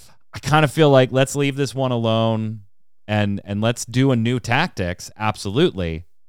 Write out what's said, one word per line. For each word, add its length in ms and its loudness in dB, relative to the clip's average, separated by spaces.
I 60 -12
kinda 280 0
feel 220 4
like, 220 6
let's 240 0
leave 200 0
this 200 -2
one 160 -2
alone 680 -2
and, 360 0
and 180 -4
let's 240 -2
do 260 2
a 40 2
new 240 0
Tactics, 760 -4
absolutely. 880 -2